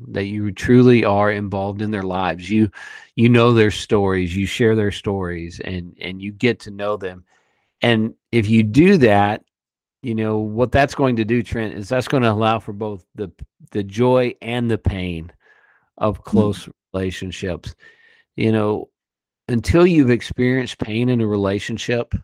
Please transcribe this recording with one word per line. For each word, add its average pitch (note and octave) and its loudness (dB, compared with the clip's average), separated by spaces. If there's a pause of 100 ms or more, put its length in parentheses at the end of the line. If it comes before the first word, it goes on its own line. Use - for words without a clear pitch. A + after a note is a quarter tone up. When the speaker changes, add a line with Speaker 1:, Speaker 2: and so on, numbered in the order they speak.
Speaker 1:
that G#2 -6
you G#2 -6
truly B2 6
are G#2 2
involved G2+ -4
in G#2+ -4
their G2 -4
lives. F#2 -4
You, A2 2 (440)
you A#2+ 4
know A#2+ 6
their G#2+ 4
stories, F#2+ -2
you G2 -2
share A2+ 2
their G#2 0
stories, F2 -8
and, F2 -10
and F#2 -10
you G2+ -10
get A2+ -2
to G#2 -16
know G2+ -6
them. F#2 -12 (580)
And A2+ 0 (160)
if A2 0
you A2+ 4
do D#3+ 4
that, G#2 2 (580)
you A#2 -6
know, A2 -2
what A2 -2
that's C#3 2
going B2+ 0
to A2 0
do, A#2 0
Trent, A2 -8
is G2 -10
that's B2+ -2
gonna A#2+ 2
allow A2 0
for G#2+ -12
both G#2 -10
the, G2 -10 (400)
the G#2 -2
joy B2 2
and A#2+ -4
the A2 0
pain F2+ -6 (680)
of G#2+ -2
Speaker 2:
Mm. - -20
Speaker 1:
close G#2 0 (240)
relationships. F#2 -8 (600)
You A2+ 0
know, G#2+ -2 (600)
until B2+ 2
you've D#3 4
experienced B2 -2
pain A#2 -2
in B2 2
a A2+ 0
relationship, G#2 -2 (100)